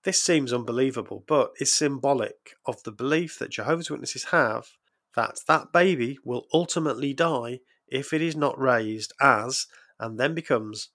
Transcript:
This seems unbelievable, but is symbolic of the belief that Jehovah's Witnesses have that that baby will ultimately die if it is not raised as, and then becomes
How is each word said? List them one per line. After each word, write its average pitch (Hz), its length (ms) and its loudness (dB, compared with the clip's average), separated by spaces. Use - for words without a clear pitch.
This 185 180 0
seems 143 320 2
unbelievable, 120 760 -2
but 143 320 2
is 135 100 0
symbolic 139 840 -2
of - 160 -6
the - 80 -10
belief 151 480 -2
that - 140 -10
Jehovah's 160 400 -4
Witnesses - 400 -8
have 113 380 2
that 113 320 -2
that 156 260 2
baby 147 520 2
will 120 280 -6
ultimately 147 600 0
die 127 460 -2
if 135 260 -4
it 156 80 0
is 165 140 -2
not 147 240 0
raised 113 600 0
as, 127 480 4
and 113 180 -8
then 147 160 2
becomes 110 600 -2